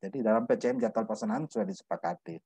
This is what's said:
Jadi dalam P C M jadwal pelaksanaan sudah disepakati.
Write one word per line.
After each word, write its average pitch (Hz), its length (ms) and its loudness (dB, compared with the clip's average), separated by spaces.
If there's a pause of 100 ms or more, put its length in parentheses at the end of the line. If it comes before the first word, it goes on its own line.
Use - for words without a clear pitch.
Jadi 98 240 -2
dalam 113 240 4
P 117 80 4
C 120 160 2
M 127 80 0
jadwal 113 240 0
pelaksanaan 131 400 -2
sudah 117 160 -2
disepakati. 90 840 -6